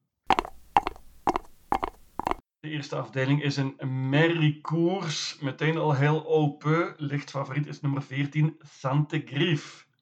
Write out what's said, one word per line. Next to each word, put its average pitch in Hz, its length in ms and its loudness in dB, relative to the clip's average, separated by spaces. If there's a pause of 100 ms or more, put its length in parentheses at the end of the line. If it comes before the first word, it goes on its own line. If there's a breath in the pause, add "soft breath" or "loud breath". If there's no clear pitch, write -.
(2500)
De 156 80 -10
eerste 147 280 -6
afdeling 135 460 0
is 143 140 0
een 135 520 -2
merriekoers, 160 1300 2
meteen 147 400 -2
al 151 160 2
heel 147 320 2
open. 156 680 2
Licht 143 340 -6
favoriet 139 360 -4
is 147 140 -12
nummer 139 220 -2
veertien, 143 560 -2
Sante 147 680 -2
Grief. 147 600 -2 (160)